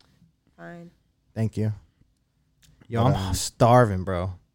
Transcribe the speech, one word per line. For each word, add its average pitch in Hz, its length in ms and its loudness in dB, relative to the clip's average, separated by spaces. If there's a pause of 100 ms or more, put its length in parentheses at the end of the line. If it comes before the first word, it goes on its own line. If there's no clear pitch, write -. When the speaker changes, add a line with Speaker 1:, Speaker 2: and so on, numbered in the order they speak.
(560)
Speaker 1:
Fine. 170 340 -20 (440)
Speaker 2:
Thank 110 220 -4
you. 107 160 -2 (1160)
Yo, 113 140 -2
Speaker 3:
But, 131 140 2
Speaker 2:
I'm 95 140 -4
Speaker 3:
um, 92 40 -2
Speaker 2:
starving, 113 720 2
bro. 92 300 -4 (200)